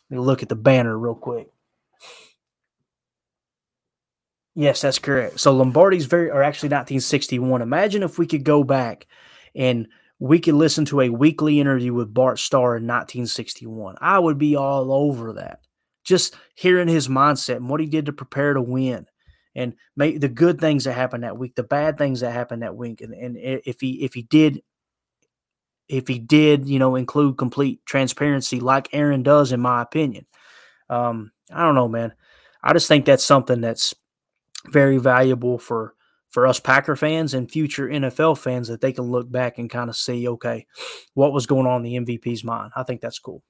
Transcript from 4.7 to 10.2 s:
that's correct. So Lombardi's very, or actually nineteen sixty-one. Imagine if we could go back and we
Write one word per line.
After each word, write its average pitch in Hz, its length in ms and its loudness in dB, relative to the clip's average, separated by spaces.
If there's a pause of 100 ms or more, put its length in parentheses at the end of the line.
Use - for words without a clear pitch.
that's 127 180 0
correct. 131 400 -2
So 143 120 4
Lombardi's 143 540 4
very, 170 260 0
or 143 100 2
actually 147 280 -2
nineteen 139 320 -2
sixty-one. 127 600 -2
Imagine 190 400 0
if 180 160 -6
we 170 80 2
could 156 180 -4
go 147 200 4
back 127 420 -2 (480)
and 123 340 0 (320)
we 147 200 4